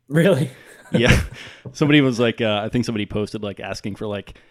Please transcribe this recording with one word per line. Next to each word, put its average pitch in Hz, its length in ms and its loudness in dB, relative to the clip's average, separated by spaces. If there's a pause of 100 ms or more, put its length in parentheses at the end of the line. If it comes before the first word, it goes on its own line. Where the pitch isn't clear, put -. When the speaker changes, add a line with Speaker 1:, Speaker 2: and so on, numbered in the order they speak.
Speaker 1:
Really? 151 480 2
<laughs> - 40 -20 (340)
Speaker 2:
Yeah. 113 280 4 (500)
Somebody 147 300 4
was 123 180 2
like, 117 220 0
uh, 104 200 0
I 110 60 -6
think 120 160 0
somebody 104 220 -4
posted, 104 360 -6
like, 101 180 -10
asking 98 360 -10
for, 110 100 -10
like, 101 320 -10 (120)